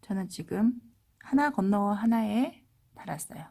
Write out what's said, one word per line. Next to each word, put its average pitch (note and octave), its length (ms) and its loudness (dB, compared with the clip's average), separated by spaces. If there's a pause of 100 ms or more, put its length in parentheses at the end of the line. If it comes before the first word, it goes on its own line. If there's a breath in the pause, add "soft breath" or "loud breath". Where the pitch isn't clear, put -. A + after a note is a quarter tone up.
(160)
저는 F#3 140 -4
지금 G#3 500 0 (400)
하나 C#4+ 320 2
건너 G3+ 400 2
하나에 A3+ 720 0 (300)
달았어요. - 580 -10